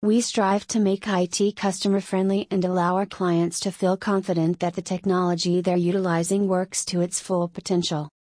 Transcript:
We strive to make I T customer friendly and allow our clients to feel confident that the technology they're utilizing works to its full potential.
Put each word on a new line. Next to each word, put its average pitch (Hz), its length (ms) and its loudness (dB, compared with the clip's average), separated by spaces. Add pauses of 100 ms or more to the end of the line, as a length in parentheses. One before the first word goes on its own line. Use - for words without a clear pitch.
We 214 200 4
strive 208 480 0
to - 100 -2
make 196 300 2
I 180 180 2
T 202 240 0
customer 196 500 0
friendly 190 520 0
and 185 120 0
allow 180 300 2
our 190 100 0
clients 175 540 0
to 196 140 -4
feel 185 240 0
confident 185 640 0
that 175 140 -2
the 190 60 -6
technology 180 800 0
they're 180 160 2
utilizing 180 720 2
works 185 380 -2
to 175 160 -2
its 175 180 -2
full 175 300 -2
potential. 175 600 -2 (120)